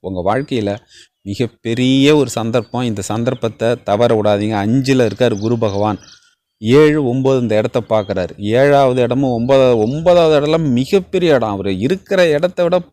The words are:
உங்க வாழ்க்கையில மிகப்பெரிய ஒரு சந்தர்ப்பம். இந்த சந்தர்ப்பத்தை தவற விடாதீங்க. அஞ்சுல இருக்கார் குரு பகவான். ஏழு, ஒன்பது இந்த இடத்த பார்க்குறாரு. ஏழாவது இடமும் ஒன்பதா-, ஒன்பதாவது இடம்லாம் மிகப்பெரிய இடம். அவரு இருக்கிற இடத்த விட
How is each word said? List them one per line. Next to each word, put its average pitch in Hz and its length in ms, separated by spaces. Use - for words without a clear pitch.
உங்க 92 240
வாழ்க்கையில 107 520
மிகப்பெரிய 127 920
ஒரு 131 140
சந்தர்ப்பம். 117 520
இந்த 107 200
சந்தர்ப்பத்தை 117 800
தவற 113 320
விடாதீங்க. 104 420
அஞ்சுல 127 480
இருக்கார் 110 340
குரு 113 200
பகவான். 104 400
ஏழு, 151 460
ஒன்பது 131 360
இந்த 110 160
இடத்த 110 320
பார்க்குறாரு. 98 500
ஏழாவது 127 640
இடமும் 123 320
ஒன்பதா-, 127 420
ஒன்பதாவது 156 640
இடம்லாம் 156 300
மிகப்பெரிய 175 640
இடம். 113 160
அவரு 98 280
இருக்கிற 180 500
இடத்த 165 340
விட 175 200